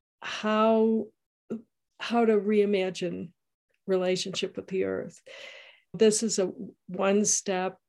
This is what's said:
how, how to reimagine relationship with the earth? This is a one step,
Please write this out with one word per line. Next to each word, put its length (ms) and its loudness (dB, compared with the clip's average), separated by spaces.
how, 840 2
how 260 0
to 120 4
reimagine 920 0
relationship 680 -2
with 120 -10
the 160 -2
earth? 360 -4
This 260 4
is 160 -2
a 140 0
one 380 2
step, 520 -2